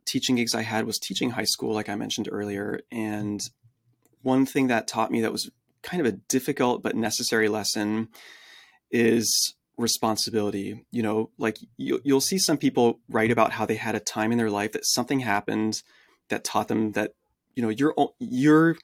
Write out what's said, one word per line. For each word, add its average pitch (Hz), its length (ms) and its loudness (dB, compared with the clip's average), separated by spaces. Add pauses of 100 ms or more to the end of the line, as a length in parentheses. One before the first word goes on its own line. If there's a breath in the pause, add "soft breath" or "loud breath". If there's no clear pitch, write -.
teaching 127 300 0
gigs 117 180 0
I 113 80 -2
had 110 240 -2
was 110 120 -4
teaching - 320 -4
high 107 140 -4
school, 110 300 -2
like 104 140 -4
I 104 80 -4
mentioned 107 340 -4
earlier. 104 500 -4 (100)
And 107 500 -4 (840)
one 131 240 4
thing 135 220 0
that 113 200 2
taught 113 220 0
me 120 100 2
that 110 120 0
was - 180 -6 (320)
kind 180 180 -4
of 143 60 2
a 101 100 2 (120)
difficult 131 540 0
but - 140 -2
necessary 110 520 0
lesson 107 600 -2 (840 loud breath)
is 117 640 2 (220)
responsibility. 104 1120 -2
You 120 120 -2
know, 110 340 0
like, 110 220 -2 (180)
you, - 280 -2
you'll 135 160 4
see 190 180 0
some 175 180 2
people 123 520 2
write 113 220 2
about 110 220 4
how 107 140 -4
they 110 80 0
had 107 200 -4
a 107 60 -2
time 110 320 -2
in 120 60 2
their 113 120 0
life 104 220 -2
that - 140 -4
something 131 340 0
happened 107 640 -2 (460 soft breath)
that - 160 -4
taught 107 240 -2
them 110 240 0
that, 104 220 -2 (400)
you 123 80 -4
know, 117 60 0
you're, 127 300 0
o-, 143 200 0
you're, 151 640 4